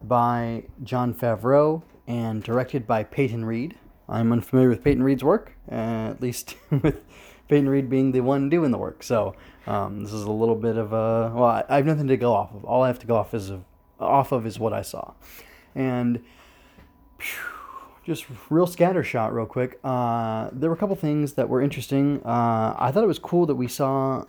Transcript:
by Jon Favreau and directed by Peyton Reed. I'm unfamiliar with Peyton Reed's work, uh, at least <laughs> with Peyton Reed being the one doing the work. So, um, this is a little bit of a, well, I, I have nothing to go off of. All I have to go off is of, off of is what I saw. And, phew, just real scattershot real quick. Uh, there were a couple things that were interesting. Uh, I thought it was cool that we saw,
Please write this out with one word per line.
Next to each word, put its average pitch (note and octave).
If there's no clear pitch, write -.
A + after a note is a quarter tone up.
by A#2+
Jon B2
Favreau C3+
and A2+
directed B2
by A2
Peyton A#2
Reed. A2+
I'm A2+
unfamiliar B2+
with A#2
Peyton C3
Reed's C3
work, F#3+
uh, A2+
at -
least -
<laughs> -
with D3
Peyton D3
Reed C3+
being C3
the B2+
one C#3
doing D#3+
the A2
work. -
So, G#2+
um, G2+
this G#2
is G#2
a G#2+
little A2+
bit A2
of A2
a, A2+
well, A#2+
I, A#2
I C3
have C#3+
nothing D3+
to C3
go A#2+
off G2+
of. G2+
All A#2
I B2+
have B2
to A2
go A#2
off G#2
is G2+
of, F#2+
off B2+
of A#2+
is A2+
what A2+
I G#2
saw. -
And, B2
phew, -
just D#3+
real E3
scattershot E3+
real A#2
quick. B2+
Uh, A#2
there C#3
were E3
a -
couple G3
things D3
that -
were C3
interesting. C#3
Uh, A#2
I B2
thought G#3+
it G#3+
was E3+
cool F3
that D3
we B2
saw, C3+